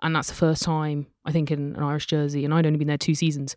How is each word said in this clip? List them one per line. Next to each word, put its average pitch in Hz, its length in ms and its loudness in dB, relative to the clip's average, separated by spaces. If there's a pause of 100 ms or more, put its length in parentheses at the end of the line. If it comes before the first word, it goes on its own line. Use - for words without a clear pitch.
And 160 140 0
that's 151 140 0
the - 60 -10
first 160 260 2
time, 151 460 -2 (180)
I 156 60 -4
think, 151 200 0
in 143 240 -4
an - 80 -4
Irish 147 220 -2
jersey, 147 400 0
and 147 80 0
I'd 160 140 4
only 151 100 4
been 147 100 0
there 147 120 0
two 160 160 0
seasons, 147 420 -2